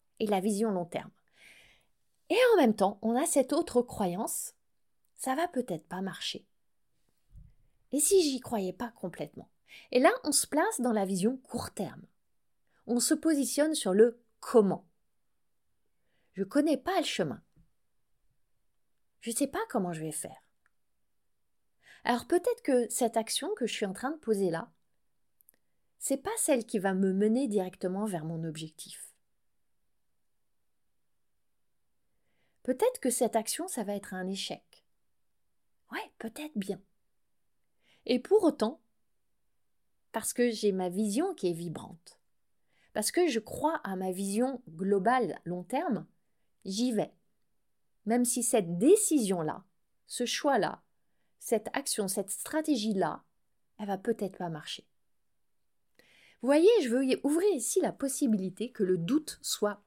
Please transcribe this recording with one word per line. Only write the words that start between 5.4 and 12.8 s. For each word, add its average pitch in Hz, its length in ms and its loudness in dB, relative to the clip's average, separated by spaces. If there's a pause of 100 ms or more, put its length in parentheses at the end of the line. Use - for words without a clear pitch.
peut-être 233 400 -6
pas 185 140 -8
marcher ». - 440 -8 (1500)
Et 285 80 0
si 381 220 6
j'y 269 180 0
croyais 196 320 -4
pas 233 180 -8
complètement ? - 580 -10 (420)
Et 247 100 4
là, 330 120 8 (100)
on 302 100 -2
se - 140 0
place 359 340 0
dans 240 120 0
la 202 140 2
vision 196 320 0
court - 340 -10
terme. - 320 -8 (840)